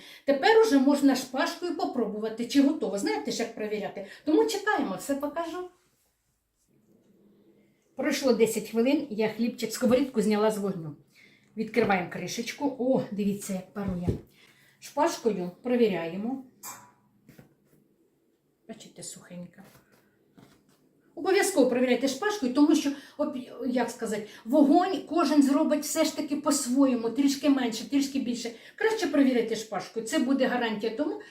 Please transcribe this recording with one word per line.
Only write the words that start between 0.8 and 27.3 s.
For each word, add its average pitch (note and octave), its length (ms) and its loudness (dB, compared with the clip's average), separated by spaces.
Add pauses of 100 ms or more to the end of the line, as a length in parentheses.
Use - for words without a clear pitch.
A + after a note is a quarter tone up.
шпажкою E4 600 -4
попробувати, A3 680 -4
чи C#4 160 4
готово. G3+ 360 2
Знаєте D#4+ 340 -4
ж, A#3+ 120 -4
як A3+ 120 -8
перевіряти? G3+ 520 -8 (180)
Тому G#4+ 200 4
чекаємо, G4 540 -2
все C#4 160 -6
покажу. E4 540 -8 (2250)
Пройшло C4+ 380 2
десять G#3+ 360 2
хвилин, B3+ 400 0
я A3 200 -2
хлібчик, A3+ 420 -4
сковорідку B3+ 500 2
зняла G#3+ 300 2
з G#3 60 -6
вогню. E3+ 380 -6 (600)
Відкриваємо G3+ 520 0
кришечку. A#3 720 -6
О, B3+ 320 2
дивіться, G3+ 420 -4
як F#3 200 -10
парує. F#3 340 -6 (720)
Шпажкою A3 720 -2 (120)
провіряємо. G#3+ 840 -2 (2250)
Бачите, F3+ 360 -20
сухенька. F3 600 -16 (1500)
Обов'язково E4 540 4
перевіряйте B3 380 2
шпажкою, G4 460 -2
тому D4 220 6
що, C#4 160 0 (260)
оп-, D4 200 -2 (300)
як A#3+ 220 0
сказати, G#3 380 -8 (180)
вогонь D#4 640 4
кожен D4+ 340 4
зробить D4 400 2
все D#4+ 200 0
ж D#4 120 -2
таки C#4+ 200 -4
по-своєму, B3 760 0
трішки C#4 400 0